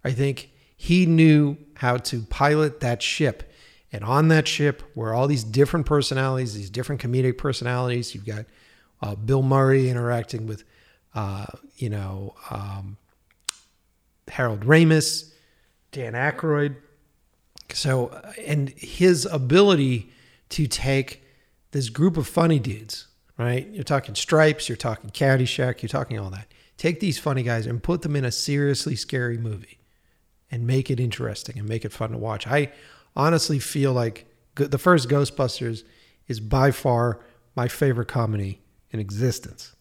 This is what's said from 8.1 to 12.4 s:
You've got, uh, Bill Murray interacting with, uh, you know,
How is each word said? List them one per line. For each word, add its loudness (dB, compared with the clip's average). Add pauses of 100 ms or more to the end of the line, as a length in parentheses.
You've -14
got, -10 (560)
uh, -6
Bill 0
Murray 4
interacting -4
with, -10 (520)
uh, -6 (300)
you -4
know, -8 (160)